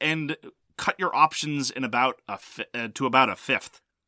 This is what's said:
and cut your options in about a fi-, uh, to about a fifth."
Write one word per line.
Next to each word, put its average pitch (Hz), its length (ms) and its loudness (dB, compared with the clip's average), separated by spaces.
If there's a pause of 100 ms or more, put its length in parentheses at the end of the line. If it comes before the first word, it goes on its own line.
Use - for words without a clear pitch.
and 156 380 -2 (400)
cut - 200 -4
your 185 160 0
options 147 560 2
in 131 140 -4
about 123 420 0
a 101 120 -6
fi-, - 340 -12
uh, 117 220 -6
to 131 100 -2
about 127 240 6
a 95 80 -4
fifth." - 460 -4 (260)